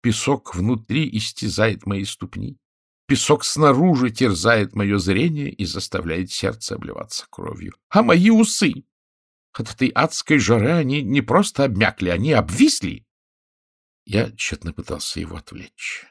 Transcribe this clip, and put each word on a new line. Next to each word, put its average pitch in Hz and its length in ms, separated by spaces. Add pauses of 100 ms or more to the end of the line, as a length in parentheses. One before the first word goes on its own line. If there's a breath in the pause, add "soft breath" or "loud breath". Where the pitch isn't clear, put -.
Песок 123 520
внутри 117 600
истязает 107 720
мои 98 180
ступни. - 540 (480)
Песок - 380
снаружи 143 640
терзает 107 640
моё 101 240
зрение 139 520
и - 140
заставляет 87 680
сердце - 440
обливаться - 560
кровью. - 440 (140)
А 208 140
мои 202 280
усы? 214 540 (680)
От - 180
этой - 180
адской - 500
жары 113 340
они 147 300
не 127 200
просто 139 420
обмякли, 101 460
они 104 220
обвисли!" 110 760 (960)
Я 110 280
тщетно - 420
пытался - 440
его 82 180
отвлечь. - 760